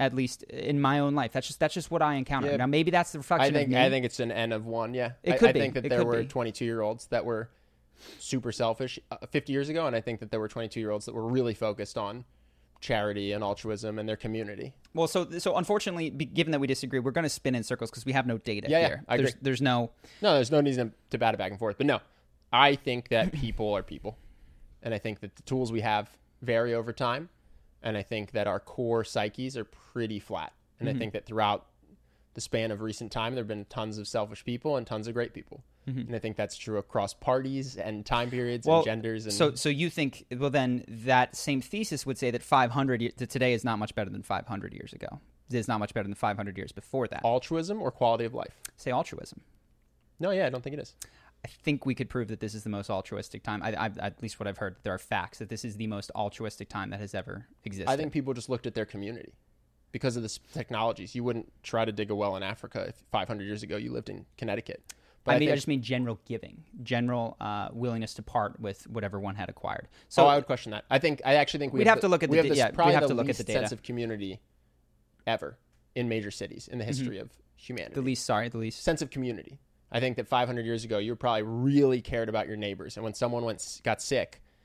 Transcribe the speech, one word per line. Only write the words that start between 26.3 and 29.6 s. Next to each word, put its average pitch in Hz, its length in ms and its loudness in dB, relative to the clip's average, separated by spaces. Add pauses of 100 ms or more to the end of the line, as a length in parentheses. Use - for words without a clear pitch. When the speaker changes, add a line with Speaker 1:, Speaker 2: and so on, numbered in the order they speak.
Speaker 2:
vary 120 320 2
over 117 200 -2
time. 131 380 -2 (520)
And 110 140 -2
I 101 60 -4
think 107 300 -6
that 104 140 0
our 101 140 0
core 117 440 -2
psyches 127 520 -4
are 113 80 -6